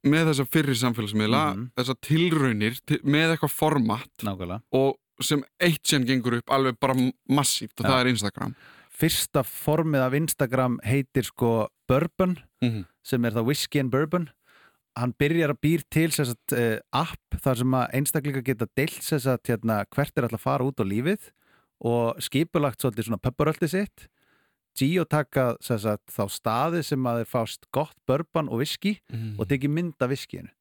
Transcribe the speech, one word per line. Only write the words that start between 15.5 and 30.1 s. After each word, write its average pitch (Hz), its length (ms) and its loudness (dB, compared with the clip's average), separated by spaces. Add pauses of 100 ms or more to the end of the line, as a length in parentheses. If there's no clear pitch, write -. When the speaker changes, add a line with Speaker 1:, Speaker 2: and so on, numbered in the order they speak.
Speaker 2:
að - 80 -6
býr 156 300 2
til, 160 200 2
sem 143 140 0
sagt, - 280 -6
eh, 117 260 2 (120)
app 151 280 -4 (160)
þar 127 220 0
sem 127 140 2
að 127 220 0
einstaklingar 135 500 -2
geta 117 320 -2
deilt, - 280 -2
sem 156 160 0
sagt, 123 260 0
hérna, 110 480 0
hvert 143 240 0
er 131 100 0
ætla 110 100 -6
að - 20 -8
fara 131 260 0
út 139 160 -4
á 98 40 2
lífið 123 440 -2 (520)
og 117 380 0
skipulagt 143 640 -2
svolítið 113 240 -2
svona 110 160 -4
pöbbaröldi 147 480 0
sitt. - 380 -6 (680)
Gio 165 300 2
taka, 135 560 0
sem 117 160 -2
sagt, 107 300 -2
þá - 220 -4
staði 147 540 -2
sem 131 200 -2
að 117 200 0
þeir - 60 -8
fást - 420 -4
gott 151 240 -4 (120)
bourbon 151 420 -2
og 117 100 -2
whisky 190 400 -2 (120)
Speaker 1:
Mm. 110 280 -8
Speaker 2:
og 107 80 -2
tekið 139 220 0
mynd 165 320 -2
af 123 80 0
whiskyinu. - 400 -8 (120)